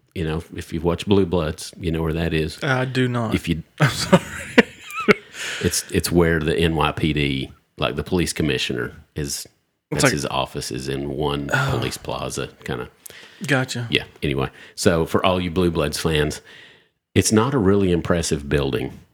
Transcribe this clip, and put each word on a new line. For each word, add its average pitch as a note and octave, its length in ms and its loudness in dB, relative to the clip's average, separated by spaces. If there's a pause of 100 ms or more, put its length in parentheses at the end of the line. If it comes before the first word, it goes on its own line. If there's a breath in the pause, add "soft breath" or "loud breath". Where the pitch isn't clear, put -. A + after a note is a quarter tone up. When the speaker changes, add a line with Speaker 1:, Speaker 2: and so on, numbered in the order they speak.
(140)
Speaker 1:
You E2+ 120 -4
know, D#2 180 -2 (120)
if - 180 -12
you've E2 100 -4
watched E2+ 260 0
Blue G2 160 4
Bloods, E2 540 -2
you E2+ 120 -2
know D#2+ 100 0
where D#2+ 120 0
that E2 200 0
is. D#2 300 -2
Speaker 2:
I C3 220 0
do B2+ 220 0
not. A#2+ 280 -2
Speaker 1:
If - 140 -4
you E3 220 -2
Speaker 2:
<laughs> - 80 -14
I'm C3+ 100 6
sorry. - 340 2 (1400 loud breath)
Speaker 1:
It's, - 300 -2
it's F#2 200 0
where E2+ 280 4
the D2+ 180 0
N E2 180 2
Y D2+ 160 2
P D#2 220 0
D, C#2 380 0 (260)
like, C2 180 -2
the D2 80 -4
police F2 300 0
commissioner C2 600 -2 (220)
is, C#2+ 300 -6
Speaker 2:
It's - 20 -18 (440)
Speaker 1:
that's D3 120 0
Speaker 2:
like C#3 100 4
Speaker 1:
his C#2 120 -4
office C2 460 -4
is C2 180 -6
in C#2 220 -4
one C#2+ 420 -2
Speaker 2:
Oh. C#2 240 0
Speaker 1:
police B1+ 200 -4
plaza, C2 520 -6 (140)
kinda. - 260 -6 (580 loud breath)
Speaker 2:
Gotcha. C3 420 0
Speaker 1:
Yeah, - 140 2 (200)
anyway. C2+ 260 0 (260 loud breath)
So E2 300 4
for - 200 0
all F#2 160 2
you F2+ 100 -2
Blue F2 200 2
Bloods D2+ 260 0
fans, D2+ 440 0 (720 loud breath)
it's - 180 2
not A2+ 220 4
a C#3+ 40 0
really G2 340 4
impressive E2+ 580 0
building, C2+ 480 0 (160)